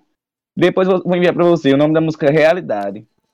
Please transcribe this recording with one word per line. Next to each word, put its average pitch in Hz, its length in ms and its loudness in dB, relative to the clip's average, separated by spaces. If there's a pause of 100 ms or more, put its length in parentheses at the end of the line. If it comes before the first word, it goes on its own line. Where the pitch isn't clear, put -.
(560)
depois 180 320 0
eu 185 160 0
vou 180 120 -2
enviar 175 180 0
pra 165 120 0
você, 160 280 2
o 135 40 2
nome 151 160 2
da 160 80 0
música 160 260 -2
é 143 40 2
Realidade. 120 760 -2 (260)